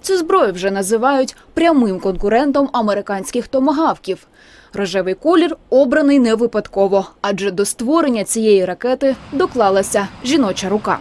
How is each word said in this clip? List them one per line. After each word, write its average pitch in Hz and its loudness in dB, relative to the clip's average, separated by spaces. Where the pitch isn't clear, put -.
Цю 381 -2
зброю 330 0
вже 185 -2
називають 226 0
прямим 269 2
конкурентом 254 0
американських 202 -4
томагавків. 262 -2
Рожевий 185 -4
колір 320 2
обраний 285 4
не 226 2
випадково, 202 0
адже 202 -4
до 196 -2
створення 247 0
цієї 208 2
ракети 254 -2
доклалася 202 0
жіноча 240 -2
рука. 202 -2